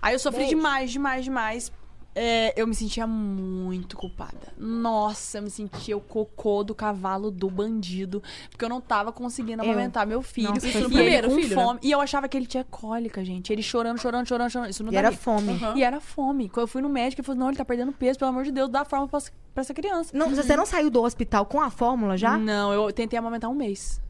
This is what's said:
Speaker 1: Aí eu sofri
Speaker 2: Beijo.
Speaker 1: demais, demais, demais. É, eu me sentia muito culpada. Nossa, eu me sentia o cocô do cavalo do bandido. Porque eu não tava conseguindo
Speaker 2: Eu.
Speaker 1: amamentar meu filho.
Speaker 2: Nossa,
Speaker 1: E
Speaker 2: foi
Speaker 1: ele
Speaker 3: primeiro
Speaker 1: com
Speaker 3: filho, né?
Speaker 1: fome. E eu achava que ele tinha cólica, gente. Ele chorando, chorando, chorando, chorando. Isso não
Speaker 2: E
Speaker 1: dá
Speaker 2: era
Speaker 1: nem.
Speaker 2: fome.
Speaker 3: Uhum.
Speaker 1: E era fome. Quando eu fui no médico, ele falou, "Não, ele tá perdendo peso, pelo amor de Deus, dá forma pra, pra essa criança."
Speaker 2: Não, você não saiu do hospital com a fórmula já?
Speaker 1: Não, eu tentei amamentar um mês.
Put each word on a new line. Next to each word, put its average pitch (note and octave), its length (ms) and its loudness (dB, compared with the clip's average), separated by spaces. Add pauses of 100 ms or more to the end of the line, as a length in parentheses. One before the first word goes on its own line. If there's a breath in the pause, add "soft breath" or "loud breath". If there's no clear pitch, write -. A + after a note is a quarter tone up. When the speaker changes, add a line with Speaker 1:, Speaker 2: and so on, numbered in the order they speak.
Speaker 1:
Aí A#3 140 4
eu C4 40 2
sofri B3+ 260 0
Speaker 2:
Beijo. C#4+ 100 4
Speaker 1:
demais, C#4 360 2
demais, C4 340 0
demais. A#3+ 460 -2 (440)
É, A3+ 440 2
eu A3+ 60 4
me A3+ 80 0
sentia A3 320 -2
muito F#3 920 -4
culpada. - 600 -10
Nossa, A3 800 -2
eu G3+ 60 -6
me G#3 60 -6
sentia G#3 460 -6
o G3+ 60 -4
cocô G#3 640 0
do G#3 100 -4
cavalo G3 560 -2
do F#3+ 200 -2
bandido. F#3+ 760 -2 (260 loud breath)
Porque - 160 -8
eu A3+ 40 -2
não B3 120 -4
tava A3 300 0
conseguindo A#3 520 -6
Speaker 2:
Eu. A3 60 2
Speaker 1:
amamentar G#3 380 2
meu A3 140 -2
filho. G#3+ 320 -2
Speaker 2:
Nossa, B3 140 0
Speaker 1:
E B3+ 40 0
Speaker 2:
foi G#3+ 100 2
Speaker 1:
ele B3+ 80 2
Speaker 3:
primeiro C#4+ 400 6
Speaker 1:
com C4+ 60 4
Speaker 3:
filho, D4 200 2
né? B3+ 80 6
Speaker 1:
fome. A#3+ 200 2
E C#4 80 4
eu C#4+ 100 4
achava C#4 280 0
que C#4 60 -4
ele C4+ 120 0
tinha C4 160 -2
cólica, A3+ 600 -6
gente. F#3 280 -4
Ele G#3+ 80 -2
chorando, A#3 400 0
chorando, A#3+ 260 0
chorando, A#3+ 220 2
chorando. A#3+ 220 -4
Isso G3+ 120 -6
não A3 80 -2
Speaker 2:
E - 40 0
Speaker 1:
dá G3 40 6
Speaker 2:
era G#3+ 100 8
Speaker 1:
nem. - 100 -2
Speaker 2:
fome. G#3 340 2
Speaker 3:
Uhum. A#3 240 0
Speaker 1:
E C4+ 60 6
era B3+ 160 2
fome. C4+ 500 -2
Quando A#3 140 0
eu A#3 40 0
fui C4 140 -4
no C#4+ 80 0
médico, C4+ 320 0
ele B3+ 40 -6
falou, C4 140 -2
"Não, C4 100 2
ele C#4 80 -2
tá C4+ 80 -4
perdendo B3 260 -2
peso, C4 260 0
pelo C4 140 0
amor G#3 120 -2
de G3 100 -4
Deus, C4+ 160 0
dá C4+ 160 0
forma C#4 220 -2
pra, D4 120 -2 (340)
pra C4 80 -2
essa C4+ 120 -6
criança." E4+ 440 -2
Speaker 2:
Não, D#4+ 160 4
você C#4 220 4
não E4 100 2
saiu D#4 240 2
do A#3 140 4
hospital A#3 420 2
com C#4 160 0
a C#4+ 80 2
fórmula A#3 480 2
já? A3+ 200 4
Speaker 1:
Não, G#3 360 2
eu G#3 180 2
tentei A3+ 280 -2
amamentar A3+ 300 -4
um C4 60 -4
mês. G#3+ 540 -2